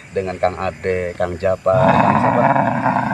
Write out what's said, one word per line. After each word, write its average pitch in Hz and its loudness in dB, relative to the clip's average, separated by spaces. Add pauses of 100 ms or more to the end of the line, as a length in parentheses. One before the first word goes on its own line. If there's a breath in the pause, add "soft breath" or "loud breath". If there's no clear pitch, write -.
(120)
dengan 92 -4
Kang 90 0
Ade, 90 -4
Kang 87 -2
Japar, 92 2
Kang - 2
siapa? 247 2 (720)